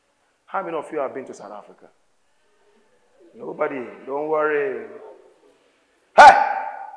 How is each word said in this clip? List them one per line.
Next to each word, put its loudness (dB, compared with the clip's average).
How -6
many -10
of -8
you -8
have -6
been -12
to -18
South -18
Africa? -20
Nobody. -10
Don't -8
worry. -4
Hey! 10